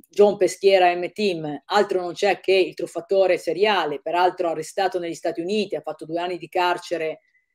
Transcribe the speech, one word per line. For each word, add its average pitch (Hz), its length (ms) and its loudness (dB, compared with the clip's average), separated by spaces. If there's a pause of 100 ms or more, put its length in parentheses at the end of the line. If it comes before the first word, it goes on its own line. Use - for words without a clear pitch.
John 202 300 4
Peschiera 185 580 4
M-Team 170 680 -4
altro 196 340 0
non 175 140 -8
c'è 185 260 0
che - 140 0
il 175 200 2
truffatore 175 640 0
seriale, 170 640 -2
peraltro 175 460 0
arrestato 165 500 -4
negli 170 160 -6
Stati 170 280 -6
Uniti, 196 340 -4
ha 147 60 -6
fatto 156 240 -12
due 165 160 -6
anni 180 160 -6
di 160 100 -14
carcere 175 720 -2 (360)